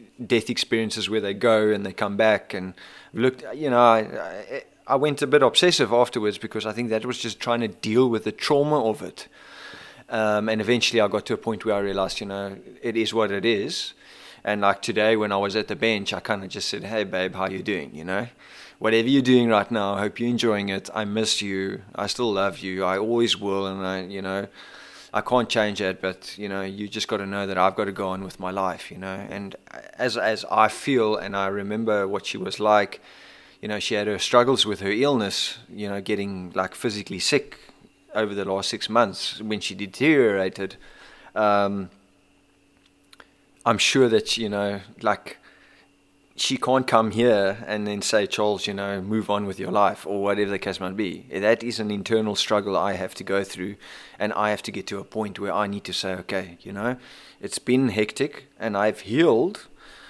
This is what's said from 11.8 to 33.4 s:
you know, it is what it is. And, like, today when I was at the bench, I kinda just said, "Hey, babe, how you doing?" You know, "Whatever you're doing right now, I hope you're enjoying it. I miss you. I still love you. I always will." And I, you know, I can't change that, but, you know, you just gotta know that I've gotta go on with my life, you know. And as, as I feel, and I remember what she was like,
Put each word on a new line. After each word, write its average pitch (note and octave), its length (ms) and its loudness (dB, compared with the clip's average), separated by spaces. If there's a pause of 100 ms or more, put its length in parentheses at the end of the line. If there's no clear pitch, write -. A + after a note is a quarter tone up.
you G#2 80 -8
know, G2 300 -8 (240)
it A2+ 160 -2
is A2 160 0
what G#2+ 180 2
it G2+ 140 -2
is. A#2 480 -2 (500)
And, G#2 160 -2
like, G2 220 2
today G#2+ 340 2
when G#2+ 160 0
I G2 60 2
was G2 180 0
at G#2+ 140 -2
the G#2 80 -4
bench, G#2+ 340 0
I F#2 80 -6
kinda G2 300 -4
just - 180 -8
said, G#2 160 -6
"Hey, G#2 220 -2
babe, F#2 280 -4
how F#2+ 140 -4
you F#2 160 -6
doing?" F2 320 -4
You D#2 80 -12
know, G2 240 -4 (500)
"Whatever A2+ 300 2
you're C3+ 140 6
doing B2 260 6
right G#2 240 4
now, G2+ 220 0
I G2 80 -2
hope G#2 180 -4
you're A#2+ 100 -2
enjoying A2 380 0
it. G2 260 -6
I G#2+ 120 -4
miss G#2+ 360 0
you. G2 420 -4 (120)
I G2+ 120 -4
still A#2 260 -2
love G2 260 0
you. F#2 240 -4
I F#2 140 0
always A2+ 400 2
will." G2 280 -2
And F#2+ 220 -6
I, F#2+ 140 -4
you F#2+ 200 -10
know, G2 260 -4 (640)
I G#2+ 80 0
can't A#2+ 260 2
change G#2 320 0
that, F#2+ 220 -2
but, - 360 -8
you G2+ 120 -8
know, G2 140 -6
you G2 240 -8
just G#2 200 -6
gotta G2+ 200 -4
know G2+ 180 -4
that G2 120 -4
I've F#2+ 180 4
gotta G2+ 160 -2
go F#2+ 180 -4
on F#2+ 140 -6
with F#2 160 -14
my F#2 120 -6
life, F#2+ 400 -4
you - 60 -16
know. F#2+ 180 -8 (140)
And G2+ 260 -10 (440)
as, A#2 180 -2
as G#2 320 0
I G#2+ 200 6
feel, A2 460 2
and G2 220 -6
I G2 100 0
remember G#2 600 0
what G2 180 -4
she - 120 -6
was F#2+ 220 -6
like, G#2 400 4 (640)